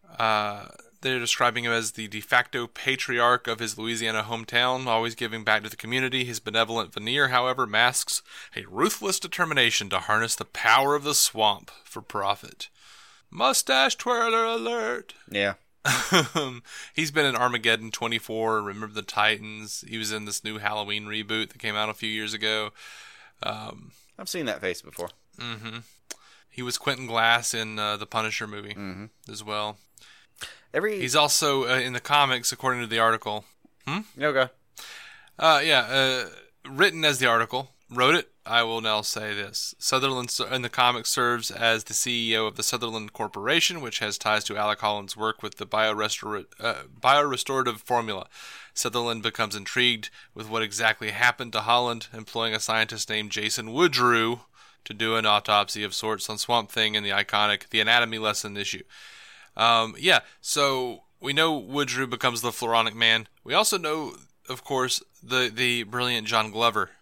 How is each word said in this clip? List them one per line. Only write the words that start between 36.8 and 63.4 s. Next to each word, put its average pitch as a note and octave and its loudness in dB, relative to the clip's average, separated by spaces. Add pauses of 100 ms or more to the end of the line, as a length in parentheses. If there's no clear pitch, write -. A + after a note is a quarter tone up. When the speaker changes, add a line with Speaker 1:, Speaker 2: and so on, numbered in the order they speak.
Speaker 1:
as C#3 4
the B2+ 4
article. A#2 2 (220)
Wrote B2+ 6
it. - -2 (160)
I A#2 2
will A2+ -2
now G#2+ 0
say G#2 -4
this. G#2 -8
Sutherland C3 0
ser-, A#2+ -4
in B2+ -2
the A#2+ -4
comics B2 2
serves A#2+ 0
as A2+ 2
the - -10
C A#2 -2
E A2 2
O A2 0
of G#2+ -6
the A2 -4
Sutherland A2+ -4
Corporation, C3+ -2
which A#2+ -8
has G#2 -4
ties G#2+ 0
to G#2 -6
Alec G#2 0
Holland's G#2 -2
work A2 -4
with G#2 -10
the G2 -8
biorestor-, G#2+ -2 (140)
uh, A2+ -2 (260)
biorestorative C3 2
formula. A2 -2 (460)
Sutherland A#2 -2
becomes A2 -2
intrigued A2+ 0 (240)
with A2 -12
what A2 0
exactly G#2+ 0
happened A#2+ 0
to A2 0
Holland, A#2+ 0
employing A2+ -4
a G#2+ -2
scientist A2 -2
named G#2+ -4
Jason A2 -4
Woodrue A#2+ 4 (440)
to - -10
do A2 0
an A2+ 2
autopsy G#2 2
of F#2+ -6
sorts A2 -4
on G#2+ -8
Swamp A#2 0
Thing G#2+ 0
in G#2+ 0
the G2+ -4
iconic G#2 0
The A2 0
Anatomy A2+ 4
Lesson G#2 -4
issue. G2 -6 (720)
Um, A2+ 2
yeah, D3+ 4 (200)
so C3+ -2 (180)
we C3+ -4
know D#3 2
Woodrue B2+ -2
becomes A#2 0
the A#2+ -2
Floronic A2+ 2
Man. A2+ 4 (160)